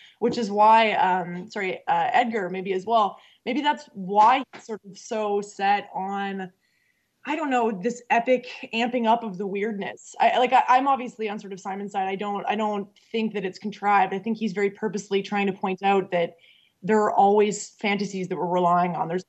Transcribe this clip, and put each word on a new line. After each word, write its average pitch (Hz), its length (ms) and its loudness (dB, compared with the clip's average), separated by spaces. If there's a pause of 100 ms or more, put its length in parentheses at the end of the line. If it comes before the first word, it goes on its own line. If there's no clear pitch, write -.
(200)
which - 180 0
is 208 140 -4
why, 214 440 6
um, 180 540 -2
sorry, 190 380 -6
uh, 165 240 0
Edgar, 220 380 0
maybe 190 240 -6
as 185 120 -6
well, 214 320 2 (280)
maybe 262 160 -2
that's 294 320 -4
why 208 580 4
he's - 140 -20
sort - 180 -10
of 196 140 -20
so 208 420 -4
set 202 560 -2
on, 196 560 -6 (760)
I 302 120 -4
don't 302 120 -4
know, 240 220 2
this 220 380 -6
epic 240 400 2 (240)
amping 233 340 0
up 233 160 2
of 190 140 -8
the 202 100 -6
weirdness. 196 720 -6
I, - 180 4
like, 247 140 2
I, 254 160 6
I'm 262 220 4
obviously 233 400 -2
on 208 100 -8
sort 202 140 -12
of 185 80 -12
Simon's 202 320 -8
side. 190 160 -2
I 196 60 -4
don't, 202 340 -6
I 208 80 -2
don't 208 320 -4 (240)
think 220 200 -2
that 196 120 -4
it's 185 120 -8
contrived. 202 560 0
I 196 60 -4
think 220 180 -4
he's 220 140 -4
very 202 200 0
purposely 196 500 -4
trying 202 260 -2
to 190 60 0
point 190 300 -6
out 196 280 2
that 175 240 -2 (480)
there 214 180 4
are 208 120 2
always 202 560 4 (120)
fantasies 196 460 -2
that 185 100 -6
we're 175 80 -2
relying 175 500 2
on. 156 120 -4
There's 180 220 -4